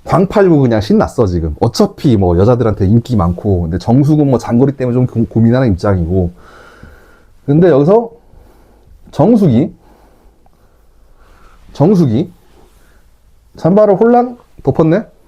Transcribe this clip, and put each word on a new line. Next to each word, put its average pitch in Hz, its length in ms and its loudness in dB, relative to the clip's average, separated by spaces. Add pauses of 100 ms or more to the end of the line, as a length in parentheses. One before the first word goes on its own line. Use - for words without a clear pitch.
광 185 240 0
팔고 185 320 2
그냥 117 200 0
신났어, 127 460 -2
지금. 82 340 -4
어차피 143 560 -2
뭐 90 220 2
여자들한테 110 480 0
인기 113 300 0
많고. 87 460 -2
근데 85 160 -6
정숙은 143 520 0
뭐 120 80 0
장거리 127 380 -2
때문에 123 180 -4
좀 127 120 0
고-, 113 200 -4
고민하는 117 460 0
입장이고. 90 580 -2 (1160)
근데 160 220 2
여기서 170 420 2 (1000)
정숙이, 170 640 2 (2000)
정숙이 156 600 0 (1200)
잠바를 202 400 0
홀랑 240 420 0 (240)
덮었네? 160 440 -2 (220)